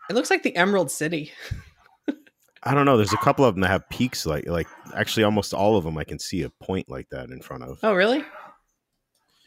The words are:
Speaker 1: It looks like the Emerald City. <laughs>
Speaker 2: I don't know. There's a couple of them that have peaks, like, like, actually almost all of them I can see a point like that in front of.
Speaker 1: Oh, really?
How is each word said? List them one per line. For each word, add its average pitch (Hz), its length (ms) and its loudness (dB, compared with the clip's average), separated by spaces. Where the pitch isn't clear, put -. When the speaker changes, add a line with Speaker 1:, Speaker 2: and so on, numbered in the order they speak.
Speaker 1:
It 202 60 -4
looks 269 160 0
like 370 120 2
the - 140 -2
Emerald 180 340 2
City. 156 420 -4
<laughs> - 580 -12
Speaker 2:
I 127 100 0
don't 143 120 4
know. 135 100 8
There's 104 160 4
a - 60 0
couple 143 260 4
of 110 100 4
them 95 80 0
that 90 60 4
have 92 200 0
peaks, - 360 -4
like, 76 220 -4
like, 82 220 -2
actually 107 300 0
almost 104 280 0
all 104 240 2
of 85 80 2
them 78 140 -6
I 76 60 -6
can 76 160 -12
see 87 220 -4
a 65 80 -6
point - 380 -8
like 65 220 -12
that - 200 -12
in - 120 -16
front 127 220 -14
of. 135 180 -14
Speaker 1:
Oh, - 120 2
really? 226 300 2